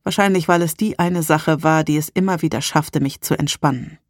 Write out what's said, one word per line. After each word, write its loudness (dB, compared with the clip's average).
wahrscheinlich 0
weil 4
es -2
die -2
eine 0
Sache 0
war, 2
die 0
es -4
immer 0
wieder -2
schaffte, -2
mich -4
zu -2
entspannen. -2